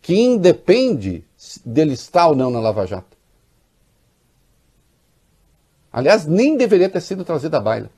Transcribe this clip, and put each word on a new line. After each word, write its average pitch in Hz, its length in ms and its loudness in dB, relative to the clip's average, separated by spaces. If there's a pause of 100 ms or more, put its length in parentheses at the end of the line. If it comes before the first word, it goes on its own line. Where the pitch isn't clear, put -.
Que - 140 -4
independe 185 1080 0 (400)
dele 139 300 0
estar 170 360 0
ou 151 60 2
não 131 160 -2
na 120 100 -4
Lava 107 260 -2
Jato. 92 280 -12 (2750)
Aliás, 156 320 2
nem 226 320 2
deveria 196 320 2
ter 185 140 -6
sido 190 240 -10
trazido 156 300 -6
à 123 40 0
baila. 107 380 -4